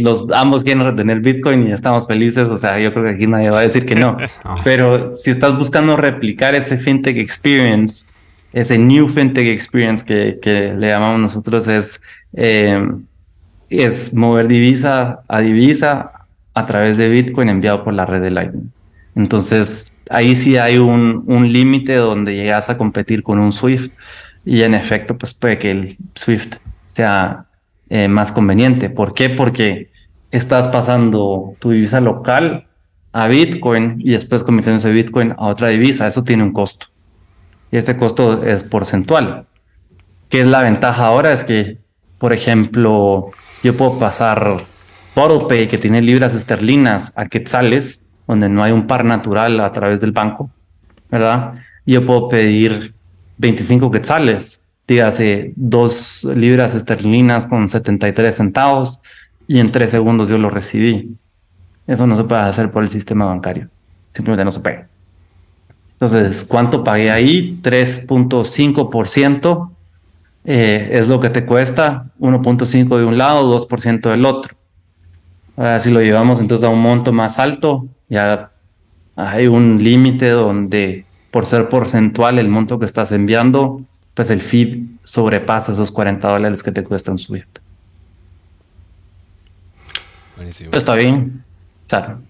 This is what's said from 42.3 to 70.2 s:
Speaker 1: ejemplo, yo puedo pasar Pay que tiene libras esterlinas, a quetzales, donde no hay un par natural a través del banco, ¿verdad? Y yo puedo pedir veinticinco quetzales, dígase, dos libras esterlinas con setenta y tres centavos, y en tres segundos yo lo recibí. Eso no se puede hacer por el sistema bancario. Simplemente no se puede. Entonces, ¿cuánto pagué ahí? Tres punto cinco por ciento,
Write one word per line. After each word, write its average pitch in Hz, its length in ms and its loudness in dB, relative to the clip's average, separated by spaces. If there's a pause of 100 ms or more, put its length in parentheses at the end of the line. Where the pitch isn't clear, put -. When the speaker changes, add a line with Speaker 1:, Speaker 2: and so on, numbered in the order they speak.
Speaker 1:
ejemplo, 110 960 0 (320)
yo 123 140 2
puedo 127 220 0
pasar 107 580 0 (920)
Pay 117 180 2
que 107 120 -2
tiene 110 220 2
libras 123 320 2
esterlinas, 110 840 0
a 107 100 -8
quetzales, 127 720 -2 (280)
donde 104 200 0
no 101 140 0
hay 107 80 2
un 110 160 2
par 120 180 0
natural 113 540 0
a 101 140 -2
través 101 280 -2
del 110 120 -2
banco, 110 360 -4 (640)
¿verdad? 117 440 -2 (300)
Y 127 100 2
yo 123 120 2
puedo 120 220 2
pedir 107 640 0 (420)
veinticinco 123 540 0
quetzales, 110 720 -2 (240)
dígase, 107 720 0
dos 120 640 -2 (140)
libras 120 400 2
esterlinas 117 720 0
con 110 200 0
setenta 107 380 -2
y 98 60 0
tres 113 240 0
centavos, 131 640 0 (480)
y 135 100 2
en 113 140 2
tres 117 180 2
segundos 113 380 2
yo 110 100 0
lo 107 120 0
recibí. 107 640 -2 (720)
Eso 123 180 0
no 117 80 4
se 110 80 0
puede 113 200 0
hacer 98 280 -2
por 107 140 -2
el 98 40 -4
sistema 104 360 -4
bancario. 92 440 -6 (440)
Simplemente 107 320 -4
no 95 80 -4
se - 80 -10
puede. - 260 -8 (1080)
Entonces, 110 500 0
¿cuánto 123 400 0
pagué 107 260 0
ahí? 139 500 0
Tres 127 460 0
punto 127 380 0
cinco 143 440 0
por 113 200 -4
ciento, 143 640 0 (720)